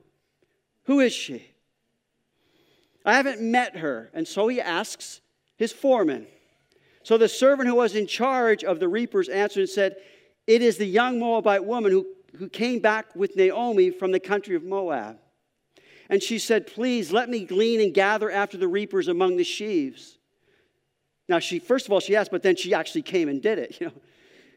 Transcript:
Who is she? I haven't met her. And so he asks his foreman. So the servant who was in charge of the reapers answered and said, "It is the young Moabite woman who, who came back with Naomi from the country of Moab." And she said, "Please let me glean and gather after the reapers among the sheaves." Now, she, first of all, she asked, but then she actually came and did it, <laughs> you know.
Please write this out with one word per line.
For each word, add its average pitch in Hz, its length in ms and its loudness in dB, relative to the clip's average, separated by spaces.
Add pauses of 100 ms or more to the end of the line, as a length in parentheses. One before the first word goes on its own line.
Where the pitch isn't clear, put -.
(840)
Who 277 180 2
is 233 120 2
she? - 320 -12 (1600)
I 214 120 2
haven't 262 260 -2
met 226 360 -2
her. 135 360 -6
And 165 140 -6
so 202 200 -2
he 254 140 -2
asks - 580 -8 (380)
his 220 160 -4
foreman. 170 520 2 (800)
So 226 140 4
the 226 100 6
servant 269 400 4
who 247 80 2
was 226 200 2
in 208 120 0
charge 240 560 0
of 185 160 -2
the 190 80 0
reapers 202 420 0
answered 202 320 0
and 185 80 0
said, 196 280 -2 (500)
"It 226 140 6
is 226 160 4
the 208 80 -2
young 233 340 0
Moabite 220 460 2
woman 220 260 0
who, 190 160 2 (300)
who 185 100 -12
came 233 320 -4
back 214 340 0
with 190 220 -4
Naomi 190 560 2
from 185 220 -4
the 185 80 0
country 190 340 -4
of 156 80 -6
Moab." 160 560 -6 (920)
And 392 140 2
she 226 160 -4
said, 220 260 0
"Please 233 460 -4
let 233 180 0
me 233 140 -6
glean 220 380 2
and 190 120 2
gather 208 380 2
after 202 260 -2
the 180 120 0
reapers 196 400 -2
among 180 260 0
the 175 80 0
sheaves." 175 720 -6 (1160)
Now, 175 100 2
she, 170 200 -6
first 247 260 -2
of 196 60 -12
all, 196 80 4
she 190 160 -2
asked, 208 160 0
but 175 100 -4
then 185 140 2
she 185 180 -4
actually 160 280 -2
came 170 260 -2
and 139 140 -4
did 214 180 -2
it, - 180 -10
<laughs> - 40 -18
you 170 60 -8
know. 165 60 -14 (640)